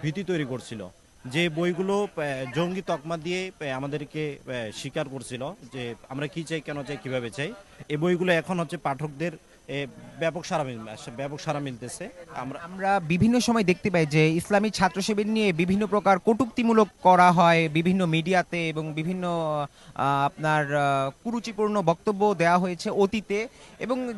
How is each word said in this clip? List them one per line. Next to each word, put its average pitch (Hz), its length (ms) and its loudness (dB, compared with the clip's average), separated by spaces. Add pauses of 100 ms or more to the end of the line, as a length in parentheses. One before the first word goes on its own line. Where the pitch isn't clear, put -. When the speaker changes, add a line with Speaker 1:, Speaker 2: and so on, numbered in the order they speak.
Speaker 1:
ভীতি 156 220 -4
তৈরি 165 220 -2
করছিল, 113 420 -8 (380)
যে 160 240 0
বইগুলো, 180 540 0
আহ, 139 520 -4
জঙ্গি 175 260 -2
তকমা 165 360 -4
দিয়ে, 180 340 -6 (100)
আহ, 135 160 -4
আমাদেরকে, 143 600 -6
আহ, 120 320 -8
স্বীকার 139 380 -8
করছিল 127 440 -10 (200)
যে 120 220 -8 (140)
আমরা 143 180 -6
কি 165 160 -10
চাই, 156 180 -6
কেন 147 220 -8
চাই, 139 200 -8
কিভাবে 127 260 -4
চাই, 143 240 -8 (360)
এই 151 80 -2
বইগুলো 175 360 2
এখন 170 260 0
হচ্ছে 165 180 -4
পাঠকদের, 151 540 -4 (360)
এ, 139 200 -6 (320)
ব্যাপক 160 260 -2
সাড়া 160 180 -2
মিল-, 110 520 -10
ব্যাপক 139 240 -6
সাড়া 147 200 -4
মিলতেছে। 131 500 -10 (260)
আমরা 127 240 -8
Speaker 2:
আমরা 190 400 0
বিভিন্ন 180 400 4
সময় 226 240 2
দেখতে 180 260 0
পাই 170 160 4
যে 156 240 4
ইসলামী 202 400 2
ছাত্র 190 320 0
শিবির 208 260 0
নিয়ে 214 260 2
বিভিন্ন 190 340 2
প্রকার 196 320 4
কটূক্তিমূলক 226 680 4 (140)
করা 180 300 10
হয় 170 380 6
বিভিন্ন 175 360 2
মিডিয়াতে 170 640 2
এবং 156 240 -4
বিভিন্ন, 180 340 -4
আহ, 147 1000 -2
আপনার, 151 500 0
আহ, 139 360 2 (120)
কুরুচিপূর্ণ 214 580 -2
বক্তব্য 196 540 0
দেওয়া 170 220 4
হয়েছে 180 320 -4
অতীতে, 202 580 0 (320)
এবং 247 380 -4